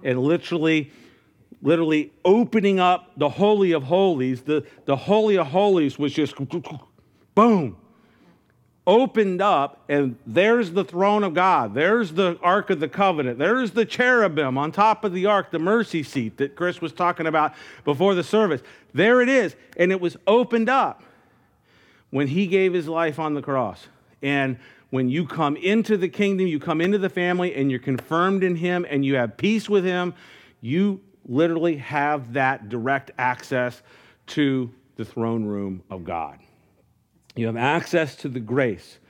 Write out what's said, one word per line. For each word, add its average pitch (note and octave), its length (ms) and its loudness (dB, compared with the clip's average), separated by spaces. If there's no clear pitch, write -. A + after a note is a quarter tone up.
and B2+ 160 -2
literally, D#3+ 720 0
literally D#3 500 0
opening G3 560 4
up F3+ 380 0
the D3 100 2
Holy G3 440 2
of D3+ 100 0
Holies. C3 580 0
The, D3+ 240 -2
the C#3 100 0
Holy G#3 400 2
of D#3+ 120 0
Holies F3+ 500 2
was C#3+ 160 -2
just D3+ 200 -2
boom, F#3+ 420 4
opened G3 560 2
up, D#3 480 0
and C#3 260 0
there's G3 460 2
the F#3 120 0
throne G3+ 380 0
of F3+ 120 -2
God. D#3 400 2
There's F3+ 380 0
the F3 300 0
Ark F#3+ 280 2
of F3 100 -2
the D#3 80 -2
Covenant. D#3 500 0
There's G#3+ 340 0
the A3 120 2
cherubim F3+ 720 0
on D3 160 -2
top G#3+ 320 2
of F#3+ 80 -4
the F#3 140 -2
ark, G3+ 240 0
the E3+ 80 -4
mercy F#3 440 0
seat B2 360 -4
that C#3 180 -4
Chris F3 240 -4
was D#3 120 -8
talking F3 340 -2
about D#3 260 0
before E3 300 2
the F3 100 -2
service. G#3 380 2
There A3+ 260 4
it A#3+ 80 2
is, A#3+ 260 2
and F3+ 160 2
it F#3+ 80 -4
was F3 160 -4
opened A#3 440 2
up A#3+ 340 0
when C#3 180 0
he F3 220 0
gave F#3+ 240 2
his E3 160 -2
life D#3+ 320 -2
on D#3 140 -4
the C#3 80 -6
cross. B2+ 440 -4
And C#3 360 -2
when C3 200 -2
you D#3 160 -2
come D3+ 320 -2
into G#3 400 0
the F3+ 120 -2
kingdom, G3 400 -2
you D3+ 100 -2
come D#3+ 220 -4
into G3 180 0
the F#3 120 -4
family, F3+ 440 -2
and C#3 160 -2
you're B2+ 80 -2
confirmed E3+ 640 -2
in F3+ 140 0
him, F3 320 -2
and C#3 160 -2
you C3+ 100 0
have A#2+ 220 -2
peace G#3 320 -2
with G3+ 160 2
him, F3+ 300 -2
you F#3+ 400 0
literally D#3+ 500 0
have C#3+ 560 -4
that C3 380 -2
direct B2+ 480 -4
access B2 640 -4
to C3+ 440 -2
the A2+ 80 -10
throne A2+ 400 -4
room G2+ 460 -6
of F#2 120 -12
God. E2 380 -8
You A#2 100 -2
have A2+ 100 -4
access D3+ 600 -2
to - 120 -10
the B2+ 120 -8
grace A#2 580 -4